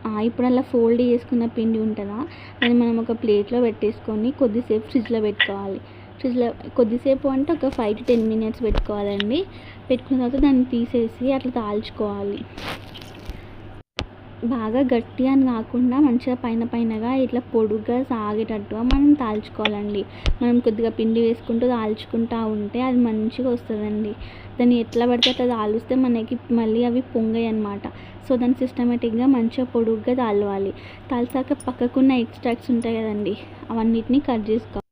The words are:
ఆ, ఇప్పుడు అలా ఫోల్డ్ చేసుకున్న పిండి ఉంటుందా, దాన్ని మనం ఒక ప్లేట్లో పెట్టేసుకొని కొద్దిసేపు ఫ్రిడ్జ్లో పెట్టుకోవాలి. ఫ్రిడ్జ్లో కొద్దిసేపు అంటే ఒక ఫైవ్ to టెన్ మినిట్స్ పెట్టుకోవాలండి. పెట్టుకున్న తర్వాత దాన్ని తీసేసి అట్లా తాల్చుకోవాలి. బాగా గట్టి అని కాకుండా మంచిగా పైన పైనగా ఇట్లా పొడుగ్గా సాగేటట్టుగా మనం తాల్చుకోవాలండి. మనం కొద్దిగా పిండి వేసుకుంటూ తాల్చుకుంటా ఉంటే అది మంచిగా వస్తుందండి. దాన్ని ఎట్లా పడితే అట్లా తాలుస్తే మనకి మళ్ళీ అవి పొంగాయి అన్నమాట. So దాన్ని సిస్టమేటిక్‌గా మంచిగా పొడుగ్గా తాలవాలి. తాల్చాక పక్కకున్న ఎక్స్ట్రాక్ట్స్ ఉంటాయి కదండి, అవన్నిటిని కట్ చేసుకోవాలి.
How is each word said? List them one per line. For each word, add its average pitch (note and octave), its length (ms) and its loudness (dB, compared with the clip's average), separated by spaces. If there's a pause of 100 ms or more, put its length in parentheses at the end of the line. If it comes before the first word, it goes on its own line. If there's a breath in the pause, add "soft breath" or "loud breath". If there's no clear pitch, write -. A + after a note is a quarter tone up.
ఆ, G#3+ 180 -4
ఇప్పుడు A#3 260 0
అలా B3+ 140 4
ఫోల్డ్ A#3 400 4
చేసుకున్న A#3+ 440 2
పిండి A3+ 340 0
ఉంటుందా, G#3+ 400 -4 (340 loud breath)
దాన్ని A#3+ 240 4
మనం A#3 220 4
ఒక A3+ 120 -2
ప్లేట్లో A3 500 2
పెట్టేసుకొని A3 720 -2
కొద్దిసేపు A3 560 0
ఫ్రిడ్జ్లో A3+ 340 0
పెట్టుకోవాలి. G3 580 -2 (340 loud breath)
ఫ్రిడ్జ్లో B3 340 0 (280)
కొద్దిసేపు C4+ 520 2
అంటే C4+ 260 2
ఒక C4+ 160 0
ఫైవ్ G#3+ 260 -2
to A3 80 -10
టెన్ A#3 240 4
మినిట్స్ A3 360 -2
పెట్టుకోవాలండి. G#3 760 0 (440 loud breath)
పెట్టుకున్న B3+ 360 0
తర్వాత B3+ 220 0
దాన్ని C4 240 6
తీసేసి A#3+ 680 0
అట్లా C4 180 -2
తాల్చుకోవాలి. G#3 880 -4 (2000 loud breath)
బాగా A#3 360 0
గట్టి B3+ 460 0
అని C4+ 180 6
కాకుండా B3 540 0
మంచిగా B3 360 4
పైన A#3 280 -2
పైనగా A#3 500 -2
ఇట్లా B3 280 0
పొడుగ్గా A3+ 600 0
సాగేటట్టుగా G#3+ 800 -4
మనం C#4 320 6
తాల్చుకోవాలండి. G#3+ 880 -2 (280 loud breath)
మనం A#3+ 300 4
కొద్దిగా A3+ 300 0
పిండి A3+ 320 0
వేసుకుంటూ A#3 460 0
తాల్చుకుంటా A3+ 800 -2
ఉంటే G#3+ 360 -4
అది B3+ 160 2
మంచిగా A3+ 520 0
వస్తుందండి. G#3+ 640 -2 (380 loud breath)
దాన్ని A#3+ 280 4
ఎట్లా A#3 260 0
పడితే A#3+ 240 4
అట్లా B3 180 0
తాలుస్తే A3+ 480 0
మనకి A#3+ 420 2 (140)
మళ్ళీ A3+ 340 2
అవి A#3+ 160 2
పొంగాయి A3+ 460 0
అన్నమాట. G#3 360 -4 (380 loud breath)
So C4 140 2
దాన్ని B3 200 4
సిస్టమేటిక్‌గా A#3+ 720 0
మంచిగా B3+ 400 4
పొడుగ్గా A3+ 480 0
తాలవాలి. G3+ 580 0 (340 loud breath)
తాల్చాక B3+ 480 -2
పక్కకున్న C4 580 2
ఎక్స్ట్రాక్ట్స్ A#3+ 580 -2
ఉంటాయి A#3 260 0
కదండి, G#3 380 -2 (360 loud breath)
అవన్నిటిని A3+ 500 2
కట్ A#3 300 0
చేసుకోవాలి. A3 300 -2 (120)